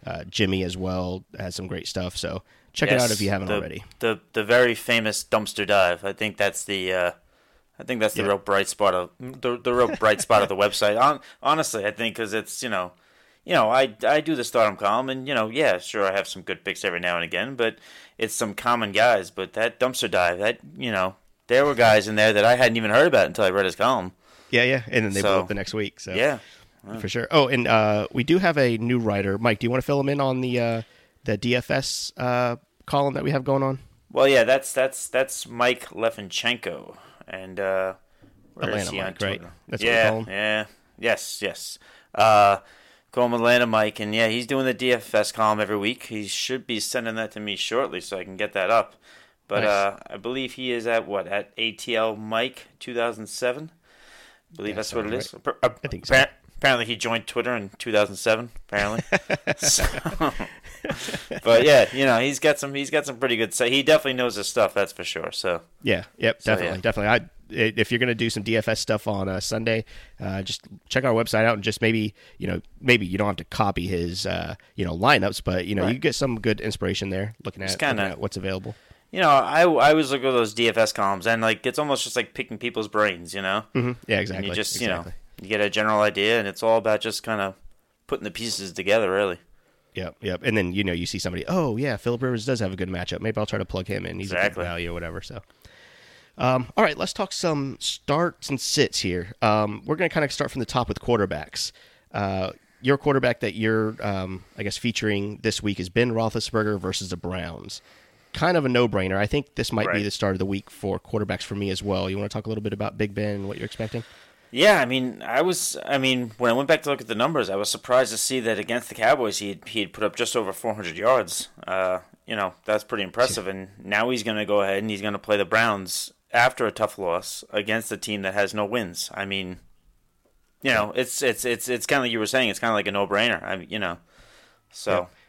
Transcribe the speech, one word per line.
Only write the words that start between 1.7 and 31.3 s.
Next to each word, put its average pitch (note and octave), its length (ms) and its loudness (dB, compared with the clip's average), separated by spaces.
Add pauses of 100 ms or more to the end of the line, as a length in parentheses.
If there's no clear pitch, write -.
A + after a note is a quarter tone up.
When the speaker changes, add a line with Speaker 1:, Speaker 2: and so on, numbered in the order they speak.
Speaker 1:
stuff. F2+ 280 -6
So - 260 -6 (300)
check - 180 0
it G#2 40 4
out B2+ 60 4 (100)
Speaker 2:
Yes, - 40 0
Speaker 1:
if G#2 60 -2
you G2 100 0
haven't F#2+ 180 -2
Speaker 2:
the, G#2 80 0
Speaker 1:
already. F#2+ 260 -8 (160)
Speaker 2:
the, A2+ 220 0 (140)
the A2 100 0
very A#2+ 320 6
famous A2 480 0
dumpster G#2+ 420 0
dive. F#2 380 4
I G2 80 -4
think G#2 240 -4
that's G2+ 280 -2
the, F#2 280 -2
uh, F2+ 180 2 (640)
I - 60 -18
think B2+ 180 -6
that's G#2+ 140 2
the A#2 80 -2
Speaker 1:
Yeah. G2+ 60 2
Speaker 2:
real G2+ 100 4
bright G2 300 2
spot G2 260 2
of F2+ 240 -2
the, B2+ 400 -6
the A#2+ 160 0
real A#2+ 220 4
bright G#2+ 240 4
spot G#2+ 220 4
of F#2+ 60 2
the G2 80 -4
website. G#2 400 2
Hon-, C3+ 220 4 (240)
honestly, C#3 420 0
I G#2+ 60 0
think A2 240 -4
'cause A2 180 -6
it's, - 300 -6
you B2+ 60 -6
know, F#2 240 -4 (520)
you F3 100 -2
know, A#2+ 140 4
I, B2 280 2 (100)
I D3 140 4
do D#3 160 -2
the A#2+ 80 -2
Stardom G#2+ 320 2
column, A2 320 0
and, C3 180 -8
you C#3+ 80 -4
know, A2 140 0
yeah, A#2 300 2
sure, G#2 280 -2
I F#2+ 80 2
have G2 140 0
some F#2 140 -14
good F2+ 220 -8
picks F#2+ 200 -4
every F2 160 -2
now F2 160 0
and E2+ 80 -2
again, F#2+ 320 -4
but A2+ 220 -2 (380)
it's - 180 -4
some G#2+ 200 -4
common A#2 380 0
guys. G#2 380 4
But F#2+ 240 -8
that A2 260 -2
dumpster B2+ 300 0
dive, F2 280 2
that, G#2+ 200 0 (180)
you B2+ 160 -6
know, F#2+ 240 0 (320)
there C3 180 6
were C#3+ 80 2
guys A2 340 6
in A2 60 -4
there G#2+ 180 6
that G#2 120 6
I A#2+ 120 8
hadn't A#2+ 200 4
even A2 140 0
heard C3 180 6
about A2 180 6
until F2+ 180 2
I F#2+ 60 6
read G2 140 4
his F2+ 120 0
column. G2 360 0 (380)
Speaker 1:
Yeah, A#2+ 120 4
yeah, B2+ 240 2
and A2 180 0
then G2 80 -2
they G2 80 0
blew G2+ 100 2
Speaker 2:
So, F#2+ 100 4
Speaker 1:
up F#2 80 -4
the G2+ 60 -6
next G2 200 -8
week. G#2 260 -6
So F#2 140 -10
Speaker 2:
yeah. B2 240 2 (480)
Wow. A2 140 -12
Speaker 1:
for G2+ 80 -6
sure. A#2 220 -4
Oh, C#3+ 180 6
and, B2 180 0
uh, G#2+ 460 4
we C3 120 0
do E3 140 4
have E3+ 180 2
a A#2+ 220 4
new A#2+ 200 0
writer. G2+ 380 0
Mike, A2+ 220 0
do A#2+ 80 -2
you A#2 40 0
wanna B2+ 120 0
fill C#3+ 180 0
him C#3 80 0
in C#3+ 120 0
on C3 200 0
the, B2 200 0
uh, A#2 220 0 (420)
the G#2+ 120 0